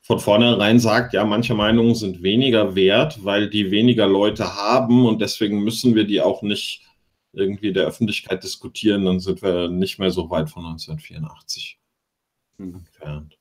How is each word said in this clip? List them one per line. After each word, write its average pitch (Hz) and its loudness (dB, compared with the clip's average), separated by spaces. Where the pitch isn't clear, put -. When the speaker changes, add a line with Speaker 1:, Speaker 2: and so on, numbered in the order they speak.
Speaker 1:
von - 0
vornherein 110 4
sagt, 117 2
ja, 101 0
manche 110 -2
Meinungen 113 2
sind 95 -8
weniger 107 2
wert, 98 2
weil 101 0
die 101 -2
weniger 107 4
Leute 98 0
haben 120 4
und 110 0
deswegen 104 -2
müssen 113 0
wir 107 4
die 98 0
auch 95 -2
nicht - -6
irgendwie 98 -4
der 90 0
Öffentlichkeit 101 -4
diskutieren, - -2
dann 92 0
sind 92 -6
wir 87 -2
nicht 90 -4
mehr 95 -2
so 87 -6
weit 80 -4
von 87 -16
neunzehnhundertvierundachtzig - -14
Speaker 2:
Mhm. 92 -14
Speaker 1:
entfernt. 76 -18